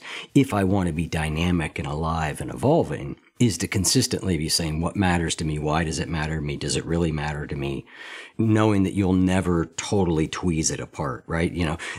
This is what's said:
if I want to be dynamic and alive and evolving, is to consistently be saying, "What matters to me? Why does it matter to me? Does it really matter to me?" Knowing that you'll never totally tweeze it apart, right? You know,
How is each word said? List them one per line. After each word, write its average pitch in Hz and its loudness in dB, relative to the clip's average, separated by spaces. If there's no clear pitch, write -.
if 135 4
I 101 2
want 95 2
to 80 0
be 80 -2
dynamic 80 0
and 73 -4
alive 80 -4
and 135 -8
evolving, 120 0
is 107 4
to 92 -4
consistently 95 0
be 78 -2
saying, 78 -2
"What 85 -2
matters 87 2
to 82 -4
me? 76 -2
Why 76 0
does 78 -4
it 80 -4
matter 78 -4
to 76 -4
me? 71 -4
Does 69 -4
it - -4
really 82 0
matter 73 -4
to - -6
me?" 69 -6
Knowing 110 4
that 92 0
you'll 92 4
never 90 4
totally 85 0
tweeze 80 -2
it - -6
apart, 82 -8
right? 82 0
You 87 -2
know, 80 -2